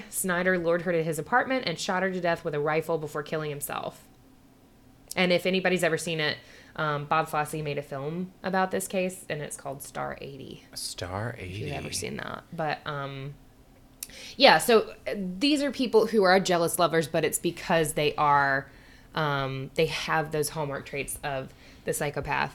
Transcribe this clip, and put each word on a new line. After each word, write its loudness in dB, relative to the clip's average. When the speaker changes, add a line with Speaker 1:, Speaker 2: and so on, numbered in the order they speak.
Speaker 1:
Snyder 0
lured 2
her -2
to 2
his -2
apartment 0
and -4
shot 0
her 0
to -4
death 0
with -4
a 0
rifle 0
before -4
killing -4
himself. -8
And 2
if 2
anybody's 2
ever 2
seen -4
it, 0
um, -2
Bob 2
Fosse -2
made -4
a -4
film -6
about 0
this -4
case, -4
and -6
it's -10
called -10
Star -8
eighty. -14
Speaker 2:
Star -6
eighty. -10
Speaker 1:
If -8
you've -6
ever -8
seen -6
that. -8
But, -4
um, -8
yeah, 10
so, 4
uh, -4
these 4
are 0
people 4
who 4
are 8
jealous 2
lovers, 4
but 0
it's 0
because 0
they 2
are, 4
um, -2
they 2
have -2
those 0
hallmark -6
traits -8
of -6
the -2
psychopath -2